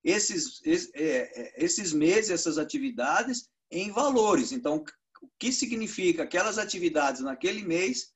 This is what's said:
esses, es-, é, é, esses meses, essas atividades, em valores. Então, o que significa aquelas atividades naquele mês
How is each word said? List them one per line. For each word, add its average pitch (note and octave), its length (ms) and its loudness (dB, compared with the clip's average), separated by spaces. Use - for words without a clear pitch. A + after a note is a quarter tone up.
esses, F3 600 0
es-, E3 300 0
é, C3 640 -4
é, D#3 60 0
esses F3+ 280 -2
meses, F#3 380 4
essas E3 280 0
atividades, D3+ 880 -2
em F#3+ 220 -6
valores. A3 640 2
Então, D4 320 -2
o - 80 -20
que A#3+ 100 -2
significa G#3+ 720 0
aquelas - 340 0
atividades D3+ 640 0
naquele F3 440 -4
mês F#3 520 -2